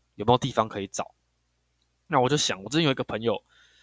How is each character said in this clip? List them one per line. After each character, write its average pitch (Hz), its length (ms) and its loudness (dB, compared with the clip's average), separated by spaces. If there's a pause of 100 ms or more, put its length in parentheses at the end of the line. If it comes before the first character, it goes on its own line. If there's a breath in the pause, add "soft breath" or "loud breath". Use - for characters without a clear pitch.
(160)
有 104 100 -6
没 120 80 6
有 123 60 4
地 135 100 -4
方 110 180 0
可 104 140 -6
以 98 60 -6
找？” - 260 -8 (960)
那 151 100 2
我 123 80 4
就 139 80 2
想， 95 280 -2
我 104 80 -12
之 147 60 0
前 170 80 4
有 143 40 4
一 131 60 0
个 127 80 -4
朋 110 180 -6
友， 113 220 -2 (400 soft breath)